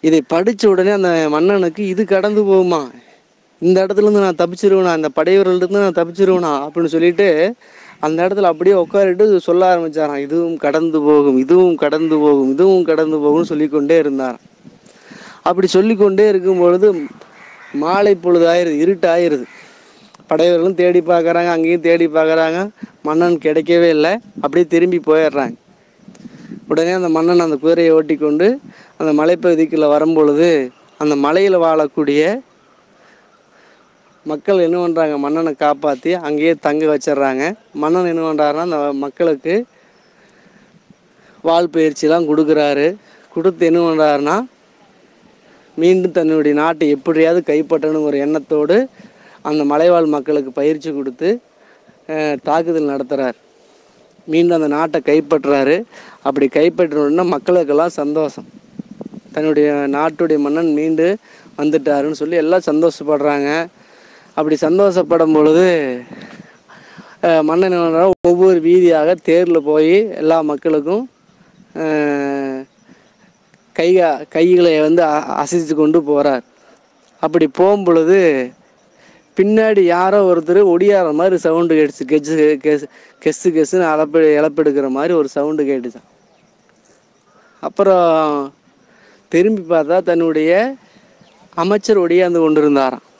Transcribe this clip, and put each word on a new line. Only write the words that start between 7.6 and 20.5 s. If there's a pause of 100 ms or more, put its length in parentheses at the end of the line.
அந்த
இடத்துல
அப்படியே
உட்காரிட்டு
சொல்ல
ஆரம்பிச்சாராம்,
"இதுவும்
கடந்து
போகும்,
இதுவும்
கடந்து
போகும்,
இதுவும்
கடந்து
போகும்னு"
சொல்லிக்கொண்டே
இருந்தாராம். (1000)
அப்படி
சொல்லிக்கொண்டே
இருக்கும்
பொழுது (680)
மாலை
பொழுது
ஆயிருது,
இருட்டு
ஆயிருது. (840)
படையவர்களும்